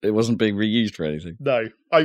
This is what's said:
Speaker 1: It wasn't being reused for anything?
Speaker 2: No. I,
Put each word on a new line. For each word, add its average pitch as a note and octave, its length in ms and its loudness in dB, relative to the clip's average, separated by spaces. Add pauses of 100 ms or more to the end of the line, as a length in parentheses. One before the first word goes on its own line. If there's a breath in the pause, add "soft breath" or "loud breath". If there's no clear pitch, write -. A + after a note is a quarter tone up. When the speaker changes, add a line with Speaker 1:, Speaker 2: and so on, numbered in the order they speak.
Speaker 1:
It G#2+ 100 0
wasn't A2+ 260 2
being G#2+ 180 2
reused G#2+ 400 0
for E2+ 80 -8
anything? D#2+ 380 -6
Speaker 2:
No. B2 260 -2 (240)
I, E3+ 140 6